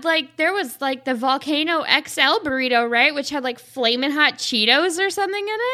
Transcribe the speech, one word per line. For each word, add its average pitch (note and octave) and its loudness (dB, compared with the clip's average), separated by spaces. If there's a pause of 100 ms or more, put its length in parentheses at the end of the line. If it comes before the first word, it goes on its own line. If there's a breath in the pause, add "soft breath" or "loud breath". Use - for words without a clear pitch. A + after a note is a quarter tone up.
like, D#4+ -2
there E4 2
was, F4+ -4
like, C4+ -4
the C4 -2
Volcano C#4+ 0
X - 0
L D4+ 2
burrito, B3+ 0
right? C4 2
Which C#4+ -4
had, C#4 -4
like, A#3+ -6
Flamin' B3 -2
Hot D4 2
Cheetos C4+ 2
or G4 0
something G4+ -4
in G#4+ -4 (160)